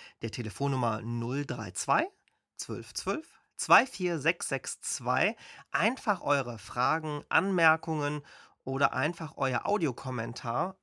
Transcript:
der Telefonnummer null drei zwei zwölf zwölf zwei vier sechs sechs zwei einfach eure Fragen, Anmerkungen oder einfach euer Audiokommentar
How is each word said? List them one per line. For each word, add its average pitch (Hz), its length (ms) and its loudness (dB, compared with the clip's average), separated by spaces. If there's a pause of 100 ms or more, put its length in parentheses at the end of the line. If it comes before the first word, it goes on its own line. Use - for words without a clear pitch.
(220)
der 113 80 -4
Telefonnummer 120 720 -2
null 120 460 -2
drei 110 240 -6
zwei - 360 2 (480)
zwölf - 380 -8
zwölf 247 340 -4 (280)
zwei - 320 6
vier 175 320 -2
sechs 147 280 0
sechs - 320 -6
zwei 131 560 0 (360)
einfach 202 500 0
eure 123 380 0
Fragen, 147 680 -2
Anmerkungen 160 920 4 (420)
oder 135 300 2
einfach 151 440 -4
euer 131 280 0
Audiokommentar 127 1160 -2